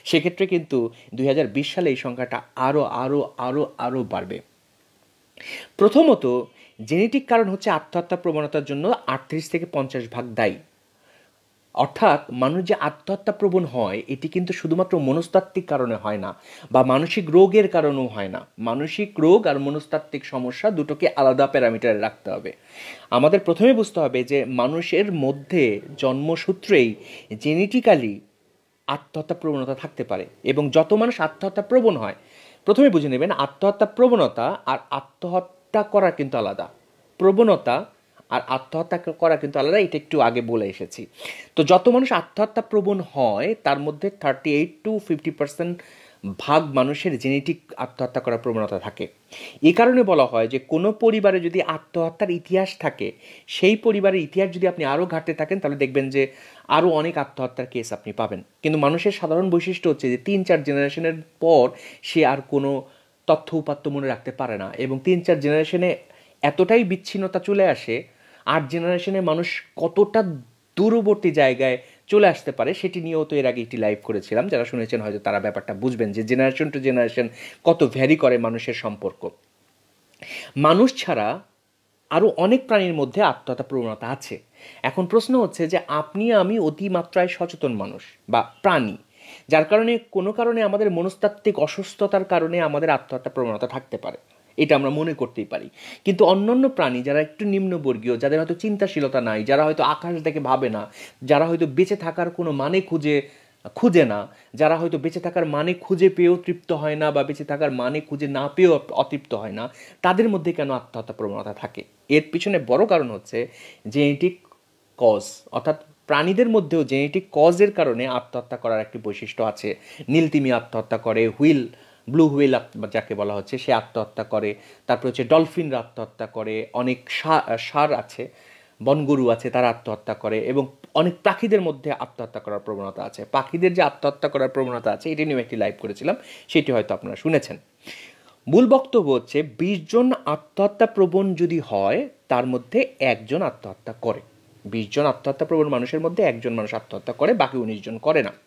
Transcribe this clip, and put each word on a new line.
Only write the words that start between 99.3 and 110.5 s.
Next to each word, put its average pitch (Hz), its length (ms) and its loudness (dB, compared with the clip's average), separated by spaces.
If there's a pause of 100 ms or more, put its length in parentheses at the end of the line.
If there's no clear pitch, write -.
যারা 139 200 4
হয়তো 156 180 0
আকাশ 160 400 -2
দেখে 156 180 -4
ভাবে 131 280 0
না, 107 240 -8 (320)
যারা 147 220 4
হয়তো 165 200 0
বেঁচে 180 300 0
থাকার 170 340 -6
কোনো 170 220 -4
মানে 143 280 -2
খুঁজে, 151 420 0 (520)
খুঁজে 170 300 4
না, 104 240 -4 (260)
যারা 156 220 2
হয়তো 165 220 -4
বেঁচে 165 220 -6
থাকার 175 260 -2
মানে 151 280 -2
খুঁজে 180 340 2
পেয়েও 180 280 4
তৃপ্ত 180 360 -6
হয় 151 240 -2
না, 151 140 0
বা 143 140 0
বেঁচে 147 200 -8
থাকার 147 260 -2
মানে 127 300 -4
খুঁজে 147 280 -8
না 139 200 -4
পেয়েও 175 260 4
অপ-, - 200 -2
অতৃপ্ত 139 400 -4
হয় 104 180 -8
না, 110 200 -8 (300)
তাদের 185 260 4
মধ্যে 175 240 -2